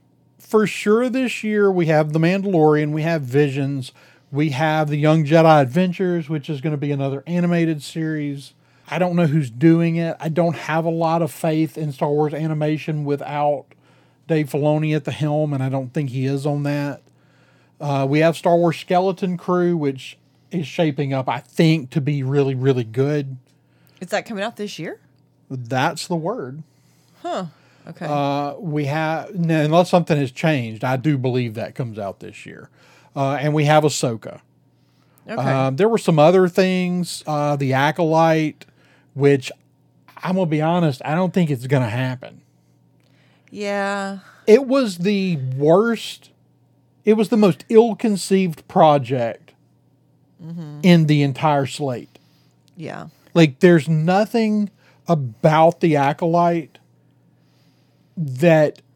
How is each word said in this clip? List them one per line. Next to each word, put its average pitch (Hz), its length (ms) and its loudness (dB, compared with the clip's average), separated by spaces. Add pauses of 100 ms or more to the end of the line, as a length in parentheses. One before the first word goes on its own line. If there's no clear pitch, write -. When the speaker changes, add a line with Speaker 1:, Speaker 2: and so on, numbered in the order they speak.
(400)
Speaker 1:
for 214 280 0
sure 233 420 0
this 254 340 -4
year, 208 280 2
we 180 160 0
have 156 260 2
The 160 60 0
Mandalorian, 160 720 2
we 151 120 -4
have 165 180 -2
Visions, 139 720 -2 (400)
we 151 180 -2
have 156 400 0
The 147 80 -4
Young 151 280 4
Jedi 160 360 6
Adventures, 175 680 -2
which 156 200 -6
is 147 100 -8
gonna 151 180 -4
be 143 140 -4
another 135 360 -4
animated 170 560 0
series. 147 720 -8 (360)
I 151 100 -4
don't 180 160 -2
know 175 120 2
who's 143 220 0
doing 165 460 2
it. 165 240 -4
I 156 80 -8
don't 165 280 -2
have 160 280 -4
a 165 60 -4
lot 165 320 0
of 160 100 -2
faith 156 460 -2
in 151 160 -6
Star 151 160 -4
Wars 147 240 0
animation 151 720 -4
without 147 600 -4 (600)
Dave 151 220 0
Filoni 151 440 0
at 151 120 -4
the 139 60 -6
helm, 147 420 -2
and 131 100 -4
I 131 60 -4
don't 131 240 -6
think 147 160 -4
he 127 160 -4
is 135 200 -4
on 147 180 -2
that. 143 380 -6 (800)
Uh, 139 300 -2
we 147 100 2
have 160 160 4
Star 170 220 2
Wars 170 200 2
Skeleton 185 600 -2
Crew, 175 400 0
which 139 400 -6 (340)
is 175 160 -6
shaping 147 460 -2
up, 131 160 -4
I 123 100 -4
think, 160 520 0
to 160 100 -2
be 139 220 -2
really, 135 320 0
really 127 280 0
good. 135 540 -4 (640)
Speaker 2:
Is 277 80 -14
that - 160 -4
coming 202 180 -10
out 233 140 -10
this 208 200 -10
year? 220 220 -12 (500)
Speaker 1:
That's 131 580 -4
the 175 100 -4
word. 156 440 -8 (600)
Speaker 2:
Huh. 285 240 -8 (420)
Okay. - 180 -14
Speaker 1:
Uh, 143 540 -4
we 151 260 -6
have, 156 480 -4
n-, 170 160 -2
unless 160 400 2
something 175 280 2
has 139 140 -2
changed, 120 520 -2
I 131 140 -2
do 143 200 0
believe 123 360 -2
that 107 200 -10
comes 113 240 -10
out 98 220 -10
this - 260 -18
year. - 240 -20 (460)
Uh, 139 240 -2
and 147 140 0
we 151 100 2
have 151 220 6
Ahsoka. 127 560 -4 (840)
Speaker 2:
Okay. 226 140 -6
Speaker 1:
Um, 135 360 0
there 202 100 4
were 226 100 2
some 160 220 2
other 180 300 6
things, 180 760 -2
uh, 147 300 -2
The 139 180 -2
Acolyte, 160 920 2 (500)
which, 139 360 2 (720)
I'm 185 140 -2
gonna 185 100 0
be 151 120 -2
honest, 160 460 0
I 143 80 -4
don't 180 180 -2
think 170 200 0
it's 131 160 -6
gonna 127 220 0
happen. 127 520 -8 (1080)
Speaker 2:
Yeah. 196 680 -6 (280)
Speaker 1:
It 247 180 8
was 240 340 0
the 190 380 -2 (180)
worst, 190 760 0 (760)
it 214 80 6
was 220 160 0
the 240 80 0
most 202 320 2
ill-conceived 202 960 2
project 135 720 2 (1040)
Speaker 2:
Mm-hmm. 160 400 -16
Speaker 1:
in 175 220 6
the 151 160 4
entire 143 440 0
slate. 131 540 -8 (560)
Speaker 2:
Yeah. 151 320 -14 (260)
Speaker 1:
Like, 160 280 4
there's 170 260 6
nothing 208 840 0 (360)
about 160 720 2
The 165 160 2
Acolyte 165 840 0 (1400)
that, 151 640 2 (140)